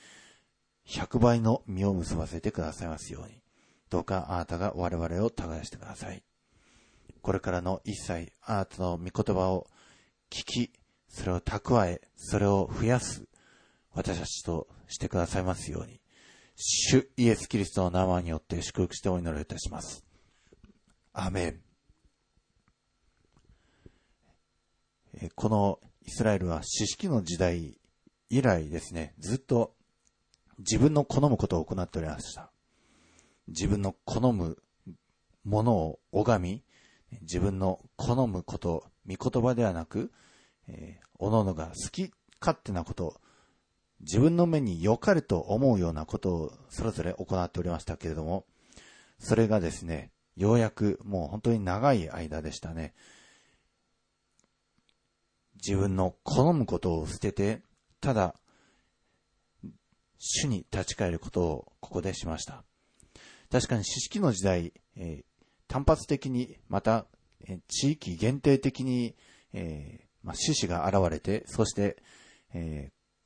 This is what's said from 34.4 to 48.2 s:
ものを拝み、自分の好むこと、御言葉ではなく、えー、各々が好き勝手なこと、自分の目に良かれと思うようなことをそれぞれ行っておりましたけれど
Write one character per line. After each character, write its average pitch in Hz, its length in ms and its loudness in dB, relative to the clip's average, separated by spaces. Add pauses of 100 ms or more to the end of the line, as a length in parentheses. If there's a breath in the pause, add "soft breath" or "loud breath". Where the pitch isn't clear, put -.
も 104 200 2
の 117 120 6
を 80 240 0 (120)
拝 104 300 4
み、 90 220 -4 (580 soft breath)
自 87 180 -4
分 95 180 0
の 95 240 0 (140)
好 123 320 2
む 90 160 -4
こ - 160 -8
と、 85 260 -2 (220)
御 98 220 -4
言 120 120 0
葉 123 140 2
で 117 100 2
は 98 80 2
な 82 120 -6
く、 131 260 -6 (560 soft breath)
え 95 340 -16
ー、 - 60 -20 (120)
各 101 120 0
々 104 240 4
が 80 140 -6
好 - 200 -8
き - 220 -6 (280)
勝 165 180 2
手 - 140 -10
な 90 120 -2
こ - 100 -8
と、 82 260 -6 (800 soft breath)
自 - 200 0
分 160 160 6
の 175 100 6
目 160 160 2
に 87 220 0
良 110 160 6
か 202 160 4
れ 151 80 2
と 90 160 0
思 117 340 4
う 101 60 4
よ 85 100 2
う 80 40 -2
な 76 120 -6
こ - 140 -4
と 92 160 0
を 78 180 -4 (160)
そ - 140 -6
れ 113 80 0
ぞ 87 100 -4
れ 87 120 -4
行 95 220 -4
っ 87 140 0
て - 100 -6
お 87 40 0
り 87 60 -4
ま 85 100 -2
し - 40 -12
た 82 140 -6
け - 100 -10
れ 80 60 -4
ど 78 100 -4